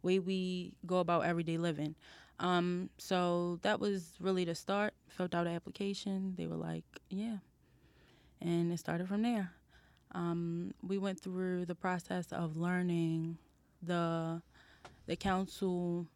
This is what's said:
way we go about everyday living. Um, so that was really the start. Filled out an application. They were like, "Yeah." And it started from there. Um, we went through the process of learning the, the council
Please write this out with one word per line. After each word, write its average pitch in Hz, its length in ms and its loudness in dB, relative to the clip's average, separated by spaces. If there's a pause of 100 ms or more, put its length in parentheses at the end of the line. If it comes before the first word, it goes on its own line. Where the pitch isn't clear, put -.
way 185 160 4
we 185 540 -2 (140)
go 180 140 4
about 170 260 4
everyday 165 320 2
living. 156 360 0 (460)
Um, 180 580 2
so 175 640 2
that 208 160 4
was 196 400 -2
really 185 260 2
the 170 120 0
start. 208 380 0 (140)
Filled 180 280 -4
out 170 100 2
an 170 80 -2
application. 190 800 -4
They 170 120 -2
were 165 80 -4
like, 165 260 -4 (260)
"Yeah." 208 280 -4 (1040)
And 170 320 2
it 170 80 -2
started 170 260 -2
from 202 160 0
there. 214 300 0 (600)
Um, 170 720 -2
we 196 160 -2
went 190 220 -2
through 185 460 -2
the 170 100 -4
process 180 560 -2
of 165 240 -2
learning 165 800 2 (440)
the, 165 600 0 (640)
the 160 80 0
council 180 1000 0